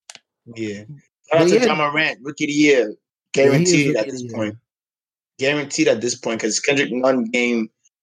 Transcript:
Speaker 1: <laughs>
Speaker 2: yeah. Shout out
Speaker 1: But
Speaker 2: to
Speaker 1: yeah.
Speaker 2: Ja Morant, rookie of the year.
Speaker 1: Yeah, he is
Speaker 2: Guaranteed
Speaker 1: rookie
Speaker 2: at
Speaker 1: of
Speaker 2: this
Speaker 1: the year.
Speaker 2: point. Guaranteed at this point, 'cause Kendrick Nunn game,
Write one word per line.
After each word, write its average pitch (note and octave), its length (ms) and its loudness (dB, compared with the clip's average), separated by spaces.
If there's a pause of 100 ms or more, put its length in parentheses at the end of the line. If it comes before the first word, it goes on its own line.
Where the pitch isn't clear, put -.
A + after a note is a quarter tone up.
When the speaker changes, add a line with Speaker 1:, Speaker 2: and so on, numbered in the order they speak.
Speaker 1:
<laughs> - 500 -20
Speaker 2:
yeah. G#2 280 -8
Shout A2 40 -20
out - 520 -4
Speaker 1:
But E3+ 80 6
Speaker 2:
to F#3+ 80 4
Speaker 1:
yeah. A#3+ 100 4
Speaker 2:
Ja D#3 100 2
Morant, D3 460 -2
rookie D3 240 -8
of - 40 -6
the D3 40 -6
year. C#3 400 4 (420)
Speaker 1:
Yeah, C3+ 80 4 (140)
he E3+ 60 4
is F3+ 100 2
Speaker 2:
Guaranteed D3 140 2
Speaker 1:
rookie D3 120 0
Speaker 2:
at A2 80 -2
Speaker 1:
of C3+ 40 -10
Speaker 2:
this B2+ 100 -10
Speaker 1:
the B2 60 -12
year. A2+ 80 -12
Speaker 2:
point. A2 220 -6 (840)
Guaranteed C#3+ 480 0
at A#2 140 2
this A#2+ 140 -4
point, A2+ 260 -6
'cause G#2+ 180 -4
Kendrick C#3 320 0
Nunn B2+ 340 0
game, A#2+ 440 -2 (340)